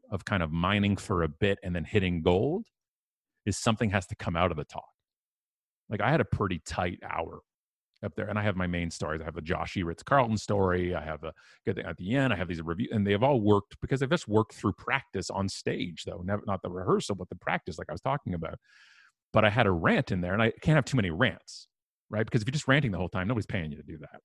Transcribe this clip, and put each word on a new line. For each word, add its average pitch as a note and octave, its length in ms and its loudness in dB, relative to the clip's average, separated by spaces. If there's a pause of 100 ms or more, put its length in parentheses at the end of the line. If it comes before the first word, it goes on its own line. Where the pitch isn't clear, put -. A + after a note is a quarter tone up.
(100)
of - 140 -6
kind F#2+ 180 0
of D#2 80 -2
mining G2 460 2
for F2+ 260 0
a D#2+ 60 2
bit G2 340 0
and F2+ 140 -4
then D#2 80 -4
hitting F2+ 380 0
gold B2 420 2 (800)
is G2+ 140 0
something A2+ 320 0
has G2 160 0
to - 100 -10
come - 200 -4
out F2 140 4
of D#2+ 60 -6
the D2 80 -6
talk. - 240 -14 (1000)
Like, G#2 100 -2
I A2 100 2
had D3 120 4
a - 20 2
pretty F2+ 400 -2
tight F2+ 380 -4
hour E2 380 -8 (640)
up G2 100 -6
there, G2+ 140 -6
and G#2 100 -2
I G#2 60 0
have G#2 100 0
my F2+ 140 0
main E2+ 240 -2
stories. D#2 280 -4
I D#2 40 -10
have D#2+ 100 -8
the E2 80 -8
Josh D#2+ 340 -4
E. F#2+ 60 -2
Ritz-Carlton A2 540 2
story. F2+ 580 2
I D2+ 100 -4
have D#2 200 -8
a D#2+ 80 -8 (340)
good G2+ 80 0
thing - 100 -6
at F2+ 120 -8
the F#2 180 -4
end. C3+ 180 2
I F#2 40 0
have F2+ 100 -2
these E2 160 -4
review, E2+ 300 -4
and G#2 120 2
they've G2+ 200 2
all C#3 160 4
worked G2+ 400 4
because - 180 -2
they've C3 100 -2
just C3 200 0
worked G#2+ 260 2
through G#2 200 0
practice - 560 -4
on G2 180 -2
stage, - 560 -6
though. F2+ 200 -8
Never, G2+ 220 -2
not G2 160 -2
the F#2+ 80 -6
rehearsal, G2 460 0
but F2+ 120 -10
the F#2+ 60 -12
practice, D3+ 420 -4
like E2+ 120 -10
I - 40 -6
was F2 80 -8
talking C3 340 -2
about. E2 220 -4 (760)
But A2 120 6
I G#2 60 8
had A2 160 4
a F#2+ 60 6
rant B2+ 400 2
in F#2 80 0
there, F2 120 -2
and G#2+ 80 2
I A2+ 120 4 (100)
can't D#3 140 6
have C3+ 80 4
too - 120 -2
many G2 140 2
rants, - 560 -2 (420)
right? A2 160 0
Because A2+ 180 0
if G2+ 40 -4
you're C3 60 -2
just D3 160 -4
ranting C3+ 240 4
the E2 60 -2
whole F2+ 100 0
time, F#2 180 -2
nobody's A2 200 -2
paying D#2+ 260 -4
you C#2+ 60 -10
to D2 40 -14
do D2+ 160 -14
that, - 260 -20